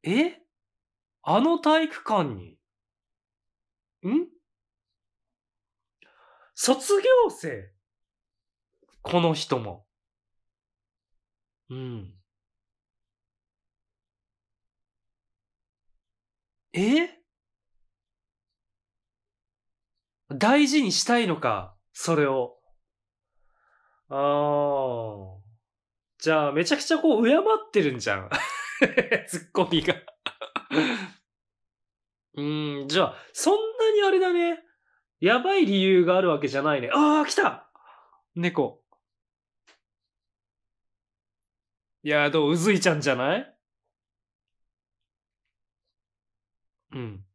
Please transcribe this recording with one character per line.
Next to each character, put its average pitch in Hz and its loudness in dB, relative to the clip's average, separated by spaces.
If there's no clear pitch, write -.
え？ 285 -2
あ 185 2
の 330 2
体 311 4
育 - -10
館 170 -2
に。 87 -18
ん？ 285 -2
卒 - 0
業 494 4
生？ 113 -12
こ - 0
の 165 2
人 139 -4
も。 101 -14
う 127 -14
ん。 110 -14
え？ 254 0
大 233 4
事 277 2
に 202 0
し - -2
た 240 2
い 220 0
の 160 -2
か、 104 -4
そ - -2
れ 151 2
を。 135 -4
あ 135 -12
ー。 135 -2
じ 160 0
ゃ 151 2
あ、 139 -2
め 160 0
ち 170 0
ゃ 294 2
く 294 -10
ち - -2
ゃ 311 2
こ 311 4
う、 233 2
敬 254 6
っ 339 4
て 208 2
る 143 0
ん 123 -8
じ 110 -4
ゃ 98 0
ん。 95 -10
<laughs> - 0
ツ 180 -8
ッ - -16
コ 180 0
ミ 160 0
が。 180 0
<laughs> - -20
う 143 -10
ん、 135 -10
じ 165 0
ゃ 175 4
あ、 - -6
そ - 0
ん 440 -4
な 440 2
に 415 4
あ 392 2
れ 381 2
だ 370 0
ね。 339 -2
や 208 2
ば 370 0
い 349 4
理 196 2
由 190 6
が 180 4
あ 185 4
る 180 2
わ 147 0
け 147 -4
じ 123 -4
ゃ 139 -2
な 147 0
い 135 -2
ね。 120 -6
あ 302 4
ー、 294 -2
来 - -6
た！ - -2
猫。 170 -4
い - -8
や、 147 2
ど 151 2
う？ - 2
う 165 2
ず 175 2
い 185 2
ち 185 2
ゃ 165 2
ん 151 -4
じ 135 0
ゃ 131 0
な 139 -2
い？ - -10
う 139 -12
ん。 104 -12